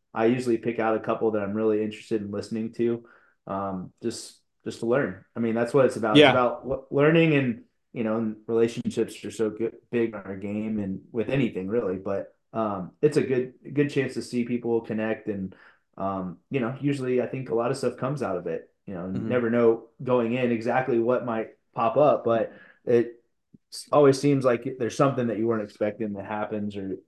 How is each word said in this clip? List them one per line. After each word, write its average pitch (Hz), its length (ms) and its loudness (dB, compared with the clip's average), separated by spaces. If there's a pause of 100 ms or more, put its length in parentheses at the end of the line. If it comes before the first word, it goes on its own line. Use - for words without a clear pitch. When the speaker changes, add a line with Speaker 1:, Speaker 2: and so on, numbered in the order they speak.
(120)
Speaker 1:
I 113 140 2
usually 123 320 2
pick 117 220 -4
out 113 160 2
a 107 40 -2
couple 110 300 0
that 107 120 -2
I'm 101 120 -4
really 110 280 2
interested 107 400 -4
in 101 100 -8
listening 110 400 -6
to, 117 320 -2 (420)
um, 98 460 -6 (100)
just, - 380 -10 (240)
just - 160 -10
to 113 60 -4
learn. 117 380 -2 (120)
I 117 40 -6
mean, 113 140 0
that's 117 180 0
what 139 120 6
it's - 120 2
about. 110 200 2
Speaker 2:
Yeah. 143 140 10
Speaker 1:
It's 123 40 4
about 123 320 0
le-, 135 240 -6
learning 160 440 4
and, 127 280 0 (300)
you 123 100 -6
know, 110 160 0
and 110 180 -4 (120)
relationships 117 760 0
are 104 60 -8
so 107 200 -2
good, 113 240 -4 (160)
big 117 200 0
in 110 60 -14
our 95 200 -10
game 107 440 -4
and 95 200 -4 (120)
with 110 160 -4
anything 113 400 -2
really, 101 280 -2
but, 98 380 -6 (180)
um, 101 380 -4 (100)
it's 147 160 4
a 135 60 4
good, 123 320 -2 (180)
good 143 180 2
chance 131 240 -2
to 117 80 -6
see 120 220 -4
people 117 360 -2
connect 110 480 -4
and, 95 260 -6 (420)
um, 92 420 -6 (120)
you 135 100 -2
know, 117 200 -4
usually 127 420 0
I 135 40 -2
think 131 240 -8
a - 40 -2
lot 117 160 0
of 135 60 -2
stuff 123 200 -2
comes 135 260 -4
out 95 140 -2
of 87 120 -6
it. - 220 -6 (160)
You 101 80 -12
know, 90 120 -8
you 95 60 -6
Speaker 2:
Mm-hmm. 113 160 -4
Speaker 1:
never 120 220 0
know 117 340 4 (180)
going 123 320 2
in 127 160 0
exactly 120 480 0
what 120 260 2
might 113 260 -4 (240)
pop 117 220 0
up, 135 280 6
but 113 280 0 (320)
it 120 380 2 (500)
s-, - 180 -14
always 139 300 6
seems 139 240 2
like 123 340 0
there's 110 180 -4
something 127 320 2
that 104 100 -2
you 113 80 0
weren't 113 160 0
expecting 104 500 -4
that 98 140 -10
happens, 107 500 -6
or, 95 200 -6 (120)